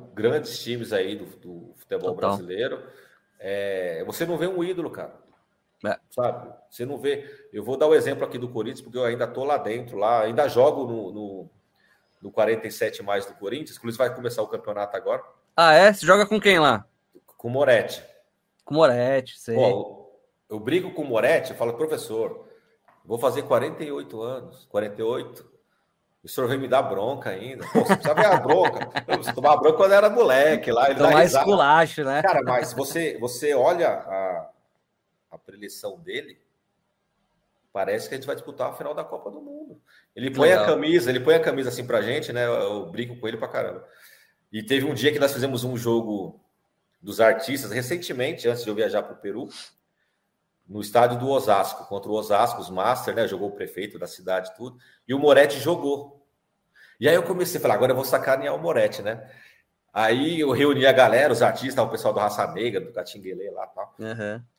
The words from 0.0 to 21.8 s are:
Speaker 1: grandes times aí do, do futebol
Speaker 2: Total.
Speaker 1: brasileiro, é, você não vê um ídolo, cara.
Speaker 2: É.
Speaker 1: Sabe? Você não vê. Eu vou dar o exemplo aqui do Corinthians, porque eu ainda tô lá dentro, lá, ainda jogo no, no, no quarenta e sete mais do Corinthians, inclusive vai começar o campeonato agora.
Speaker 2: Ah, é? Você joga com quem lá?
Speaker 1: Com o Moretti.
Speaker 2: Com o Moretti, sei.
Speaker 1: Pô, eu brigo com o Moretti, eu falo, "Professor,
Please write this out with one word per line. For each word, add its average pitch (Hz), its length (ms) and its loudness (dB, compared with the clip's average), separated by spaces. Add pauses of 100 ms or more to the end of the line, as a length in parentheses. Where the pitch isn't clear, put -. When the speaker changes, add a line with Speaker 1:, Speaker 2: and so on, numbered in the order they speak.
Speaker 1:
grandes 139 480 -2
times 113 320 -8
aí 98 220 -2
do, 90 120 -14
do 85 500 -20
futebol 90 380 -6
Speaker 2:
Total. 95 160 -2
Speaker 1:
brasileiro, 98 520 -6 (560)
é, 98 680 -6
você 107 220 -8
não 170 100 -6
vê 165 120 -4
um 185 160 -4
ídolo, 170 260 -8
cara. - 240 -16 (720)
Speaker 2:
É. 104 100 -4 (140)
Speaker 1:
Sabe? - 420 -6 (160)
Você - 160 -12
não 139 140 -10
vê. 139 540 -8
Eu 104 100 -10
vou 123 140 -6
dar 151 100 2
o 156 80 6
exemplo 135 300 2
aqui 127 120 -10
do 123 120 -8
Corinthians, 120 320 -8
porque - 180 -12
eu 127 60 -2
ainda 117 240 -2
tô 127 160 -8
lá 147 120 0
dentro, 117 400 -8
lá, 110 260 2
ainda 117 260 0
jogo 135 360 4
no, 113 280 -8
no, 98 380 -14 (680)
no 98 120 -16
quarenta 110 340 0
e 107 60 -10
sete - 280 -4
mais 101 240 -4
do - 100 -16
Corinthians, 120 420 -10
inclusive 117 220 -10
vai 123 140 0
começar 120 300 -6
o 107 60 -4
campeonato 104 480 -8
agora. 107 260 -4 (340)
Speaker 2:
Ah, 165 160 8
é? 190 200 10
Você 202 120 -6
joga 202 220 6
com 208 140 0
quem 190 180 6
lá? 127 260 4 (520)
Speaker 1:
Com - 120 -14
o - 40 -6
Moretti. 127 500 2 (600)
Speaker 2:
Com 143 100 -8
o - 40 0
Moretti, 127 600 2
sei. 117 180 -6
Speaker 1:
Pô, - 560 -2 (360)
eu 107 120 -10
brigo 165 320 -2
com 156 100 -8
o 143 40 -6
Moretti, 127 440 2
eu - 60 -14
falo, - 180 -4
"Professor, 123 720 -6 (580)